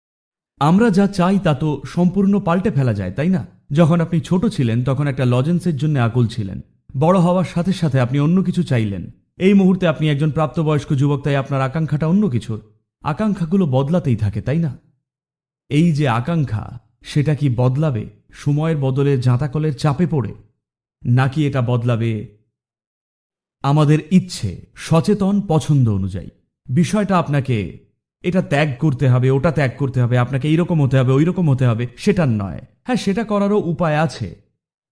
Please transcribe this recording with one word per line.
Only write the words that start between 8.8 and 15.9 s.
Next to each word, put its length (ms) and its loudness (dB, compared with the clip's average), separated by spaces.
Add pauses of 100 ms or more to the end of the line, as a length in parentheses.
এই 180 4
মুহূর্তে 340 4
আপনি 220 0
একজন 200 0
প্রাপ্তবয়স্ক 640 -2
যুবক, 300 0
তাই 120 0
আপনার 240 -2
আকাঙ্ক্ষাটা 460 -2
অন্য 220 2
কিছুর। 320 -4 (420)
আকাঙ্ক্ষাগুলো 640 -2
বদলাতেই 500 0
থাকে, 260 -4
তাই 160 -2
না? 200 -4 (880)
এই 240 4